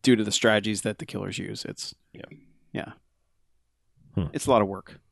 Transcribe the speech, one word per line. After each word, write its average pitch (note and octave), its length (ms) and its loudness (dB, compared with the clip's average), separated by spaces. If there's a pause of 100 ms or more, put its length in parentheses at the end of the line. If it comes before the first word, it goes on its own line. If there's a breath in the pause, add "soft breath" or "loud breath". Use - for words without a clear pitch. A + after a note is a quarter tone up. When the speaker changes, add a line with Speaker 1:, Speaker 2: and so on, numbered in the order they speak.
Speaker 1:
due B2+ 120 8
to G#2+ 80 0
the G#2 80 -2
strategies G#2+ 500 2
that G#2+ 180 -4
the - 80 -12
killers G2 320 -8
use. - 260 -10
It's - 300 -12 (180)
Speaker 2:
Yeah. - 80 -18 (500)
Speaker 1:
yeah. - 200 -8 (1200)
Speaker 3:
Hmm. F#2 180 0
Speaker 1:
It's - 120 -6
a C#3+ 60 2
lot A2+ 100 6
of G2+ 60 2
work. F#2+ 320 -12 (120)